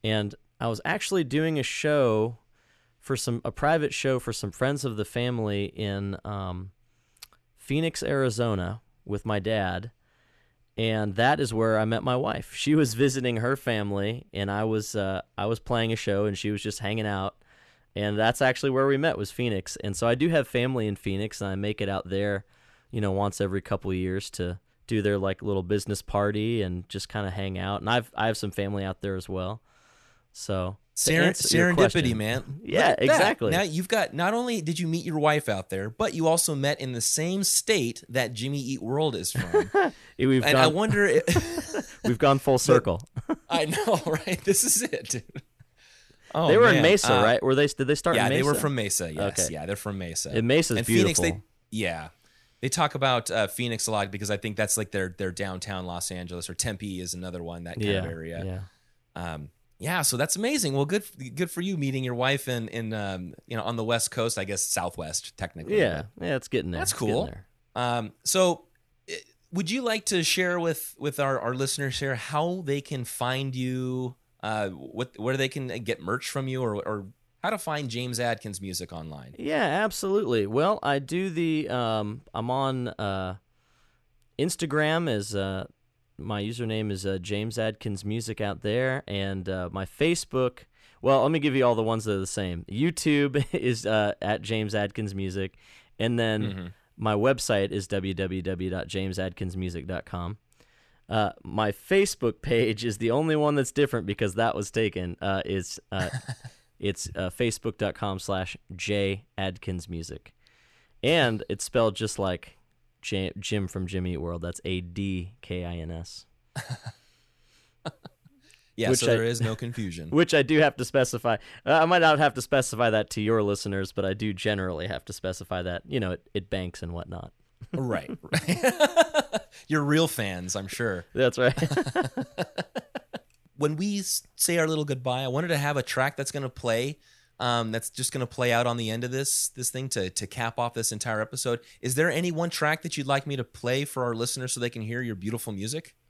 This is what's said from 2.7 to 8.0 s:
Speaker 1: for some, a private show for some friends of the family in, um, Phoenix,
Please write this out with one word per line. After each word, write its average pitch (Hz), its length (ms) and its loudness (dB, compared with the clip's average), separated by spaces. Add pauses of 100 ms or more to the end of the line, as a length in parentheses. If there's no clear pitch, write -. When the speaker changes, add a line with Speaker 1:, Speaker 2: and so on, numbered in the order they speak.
Speaker 1:
for 131 180 -4
some, 120 260 -2
a - 80 -2
private 147 440 2
show 131 240 0
for 120 120 -6
some 101 200 -6
friends 139 340 -2
of 113 100 -2
the 104 100 -2
family 110 600 -2
in, 101 580 -4
um, 95 460 -6 (880)
Phoenix, 160 460 -2